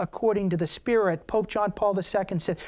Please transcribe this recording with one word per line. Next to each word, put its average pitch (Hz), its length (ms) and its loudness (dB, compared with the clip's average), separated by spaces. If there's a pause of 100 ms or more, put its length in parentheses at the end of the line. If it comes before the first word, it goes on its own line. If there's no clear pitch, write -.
according 202 500 0
to 180 60 0
the 170 100 0
Spirit, 202 600 0
Pope 214 200 0
John 208 260 0
Paul 208 200 2
the 190 100 0
Second 190 380 -2
says, - 260 -4